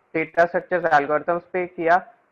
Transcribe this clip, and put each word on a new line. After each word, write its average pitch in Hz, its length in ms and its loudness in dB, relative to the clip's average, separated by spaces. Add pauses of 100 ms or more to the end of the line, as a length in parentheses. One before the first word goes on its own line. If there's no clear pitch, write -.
(140)
data 160 320 0
structures 175 480 -4
algorithms 151 500 0 (100)
पे 180 140 -4
किया 175 460 0 (180)